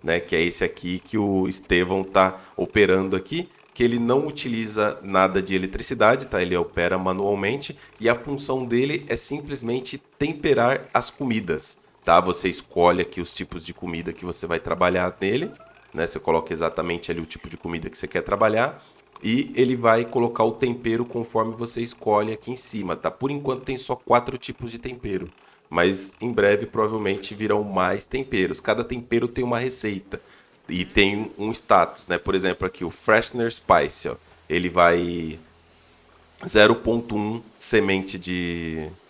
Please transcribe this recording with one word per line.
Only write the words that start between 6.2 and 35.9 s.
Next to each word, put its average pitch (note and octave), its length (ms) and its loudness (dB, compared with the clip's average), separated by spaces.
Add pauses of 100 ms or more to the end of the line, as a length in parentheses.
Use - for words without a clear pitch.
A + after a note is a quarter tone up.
tá? F#2+ 140 0
Ele F2+ 160 0
opera F2 400 0
manualmente G2 800 -2 (200)
e A2 120 0
a A#2+ 60 4
função C3+ 500 -6
dele C3 420 0
é A#2 80 -2
simplesmente C3+ 840 -6
temperar C#3 960 0
as A#2+ 160 0
comidas, G#2+ 680 -4 (260)
tá? E2+ 160 8
Você F2+ 300 0
escolhe F2 520 2
aqui F2 200 -6
os - 120 -8
tipos F2 320 -10
de F2 80 -12
comida E2+ 380 -8
que E2 140 -12
você E2+ 200 -6
vai E2 140 -2
trabalhar F2+ 600 0
nele, G2+ 300 -2 (440)
né? D#2+ 120 -2
Você D#2+ 140 -8
coloca E2 340 0
exatamente E2 580 -4
ali E2 100 -4
o D#2+ 40 -8
tipo - 240 -16
de E2 80 -14
comida E2+ 320 -8
que - 80 -12
você - 100 -8
quer F2+ 140 -2
trabalhar A2 600 0 (380)
e B2+ 340 0
ele B2+ 200 2
vai A#2 300 4
colocar A#2 380 0
o A2+ 100 2
tempero A#2+ 520 -2
conforme A2+ 500 -4
você A#2 260 -6
escolhe A2 500 0
aqui A2 200 -10
em B2+ 40 -6
cima, F#2 400 -6
tá? D#2+ 160 -2
Por C#3 200 -4
enquanto C3+ 320 -4
tem C3 140 -6
só B2+ 180 -6
quatro B2 420 0
tipos A#2+ 340 -10
de A#2 60 -12
tempero, A2 520 -8 (400)
mas F2 520 2
em A#2+ 100 -4
breve G#2 340 4
provavelmente G#2+ 720 -2
virão G#2 280 0
mais F#2+ 420 0
temperos. A2+ 540 -2
Cada A2+ 240 0
tempero A#2+ 440 -2
tem B2 160 -4
uma A#2+ 160 -2
receita A2 640 -6 (460)
e F2+ 180 -4
tem G2+ 520 2
um G#2+ 140 -4
status, - 560 2
né? F2 100 0
Por F#2+ 180 -2
exemplo, F#2 300 0
aqui F#2 200 -8
o E2+ 40 -4
Freshener A#2 600 2
Spice, D2+ 580 2
ó, A#1+ 60 -8 (320)
ele F2 220 0
vai E2+ 680 2 (1120)